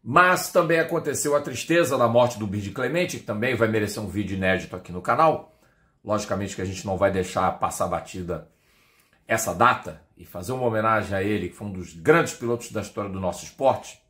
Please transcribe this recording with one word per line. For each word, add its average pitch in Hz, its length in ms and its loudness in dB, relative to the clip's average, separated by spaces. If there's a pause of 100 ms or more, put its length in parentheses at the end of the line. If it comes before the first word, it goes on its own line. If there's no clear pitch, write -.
Mas 180 480 4
também 165 280 4
aconteceu 156 580 0
a 143 40 2
tristeza 147 560 0
da 123 80 4
morte 120 320 4
do 107 80 -4
Bird 101 260 -4
Clemente, 156 460 -4
que - 60 -12
também 117 320 -2
vai 110 140 4
merecer 107 340 0
um 95 60 -8
vídeo 95 260 -4
inédito 92 400 0
aqui 90 160 -12
no 90 100 -8
canal. - 560 0 (460)
Logicamente 101 500 -2
que - 80 -8
a 92 40 -2
gente 95 200 -8
não 98 120 -2
vai 95 140 2
deixar 92 380 0 (100)
passar 92 280 -2
batida 87 640 -8 (760)
essa 110 280 0
data 95 520 2 (120)
e 85 80 -20
fazer 95 260 -10
uma 127 160 -2
homenagem 107 480 0
a 95 80 0
ele, 101 240 0
que - 80 -10
foi 104 120 -10
um 101 40 -8
dos 90 220 -10
grandes 151 400 4
pilotos 120 360 -4
da 107 120 -4
história 101 280 -8
do 95 120 -6
nosso 90 240 -4
esporte. - 640 -2